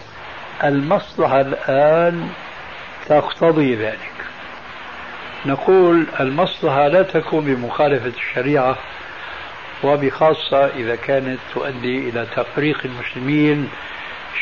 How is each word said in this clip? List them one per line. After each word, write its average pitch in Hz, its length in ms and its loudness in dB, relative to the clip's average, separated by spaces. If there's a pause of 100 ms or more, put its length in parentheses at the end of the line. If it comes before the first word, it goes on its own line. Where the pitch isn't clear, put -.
(640)
المصلحة 143 800 2
الآن 156 880 2 (800)
تقتضي 151 640 4
ذلك. 107 360 -6 (1300)
نقول 170 600 6 (120)
المصلحة 143 680 2
لا 180 160 6
تكون 160 420 0
بمخالفة 123 720 0
الشريعة، 131 600 0 (1040)
وبخاصة 143 840 4
إذا 120 300 -2
كانت 131 440 -2 (140)
تؤدي 127 560 -4
إلى 117 160 -4 (100)
تفريق 143 500 -2
المسلمين 135 840 0 (720)